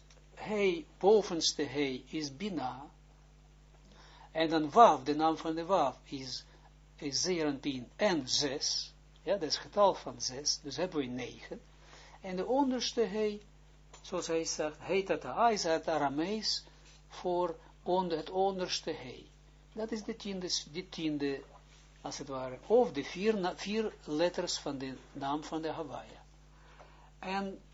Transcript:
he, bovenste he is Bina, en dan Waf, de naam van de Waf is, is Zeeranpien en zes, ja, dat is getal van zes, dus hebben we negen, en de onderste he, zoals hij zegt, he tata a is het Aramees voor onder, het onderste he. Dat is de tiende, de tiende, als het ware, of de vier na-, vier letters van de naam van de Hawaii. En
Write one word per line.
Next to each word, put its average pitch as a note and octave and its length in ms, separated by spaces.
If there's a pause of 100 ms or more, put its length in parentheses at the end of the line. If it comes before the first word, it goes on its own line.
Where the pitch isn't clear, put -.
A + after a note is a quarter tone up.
(340)
he, F#3+ 520 (120)
bovenste F#3 680
he C3+ 420
is D3 300
Bina, C#3 500 (1500)
en D#3+ 180
dan D3+ 220
Waf, E3+ 320
de D3 120
naam D#3 220
van D#3+ 180
de E3 100
Waf E3 380
is, C3 420 (500)
is C#3 260
Zeeranpien C#3+ 720
en E3 340
zes, - 640 (280)
ja, E3 120
dat D#3 160
is - 80
getal F#3+ 360
van B2 280
zes, - 400
dus C#3 160
hebben E3 220
we C3 60
negen, A#2+ 560 (600)
en F#3 140
de F#3 100
onderste B3+ 560
he, G#3 400 (600)
zoals E3+ 260
hij E3 180
zegt, D3+ 340
he F#3+ 240
tata D3+ 260
a G3+ 200
is G#3 140
het D#3+ 240
Aramees D#3+ 760 (440)
voor F3 500 (260)
onder, F3 340
het D3+ 120
onderste F#3 600
he. B2 340 (480)
Dat A3 180
is G#3+ 120
de A3+ 120
tiende, F#3+ 340 (220)
de F#3 180
tiende, C#3+ 540 (580)
als C#3 160
het C#3+ 100
ware, B2+ 400
of A3 240
de C#3 120
vier G#3 340
na-, F3+ 200
vier G#3+ 360 (100)
letters F3 540
van C#3+ 200
de C3 200 (140)
naam C#3+ 320
van D#3+ 180
de D#3 100
Hawaii. C3+ 440 (1040)
En F#3+ 420 (120)